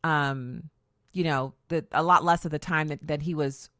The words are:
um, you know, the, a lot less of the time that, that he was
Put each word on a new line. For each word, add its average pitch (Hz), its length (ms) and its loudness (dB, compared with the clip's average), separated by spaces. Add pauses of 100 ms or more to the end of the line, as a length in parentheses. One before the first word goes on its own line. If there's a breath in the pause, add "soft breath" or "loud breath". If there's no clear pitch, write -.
um, 139 680 -2 (420)
you 180 100 -2
know, 139 320 0 (140)
the, 165 240 -2
a 156 100 2
lot 170 220 6
less 170 200 4
of 165 60 -4
the 151 80 -4
time 156 300 -2
that, 147 180 -8
that 147 160 -4
he 165 120 -4
was 139 440 -4